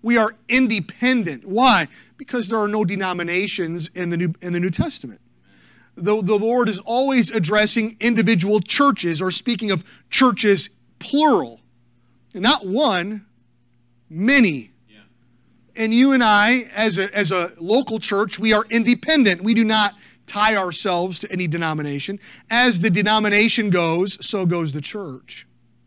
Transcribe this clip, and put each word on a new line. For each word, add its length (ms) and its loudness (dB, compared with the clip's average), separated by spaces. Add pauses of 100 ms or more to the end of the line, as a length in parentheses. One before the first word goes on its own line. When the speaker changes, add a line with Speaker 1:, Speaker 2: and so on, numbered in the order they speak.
Speaker 1:
We 140 2
are 180 2 (140)
independent. 960 0
Why? 420 2 (280)
Because 320 -8
there 100 -2
are 100 0
no 160 0
denominations 1080 -4
in 160 -4
the 60 -2
New, 260 -2
in 100 -6
the 80 -2
New 100 -2
Testament. 500 -6 (760)
The, 240 0
the 160 0
Lord 320 2
is 120 -4
always 500 0
addressing 680 0
individual 600 2
churches, 640 0
or 80 -2
speaking 400 -4
of 140 -2 (260)
churches, 580 2 (300)
plural. 600 0 (760)
Not 320 0
one, 580 -2 (880)
many. 600 2 (160)
Speaker 2:
Yeah. 120 -20 (760)
Speaker 1:
And 180 0
you 180 6
and 120 4
I, 500 4
as 240 0
a, 160 -2
as 160 0
a 280 -2
local 400 0
church, 400 -4
we 140 0
are 160 2
independent. 760 2
We 120 0
do 100 4
not 300 0 (320)
tie 300 0
ourselves 640 -2
to 120 -12
any 160 -4
denomination. 720 -4 (300)
As 280 2
the 120 2
denomination 800 2
goes, 540 0
so 220 -2
goes 260 -2
the 100 -10
church. 640 -14 (400)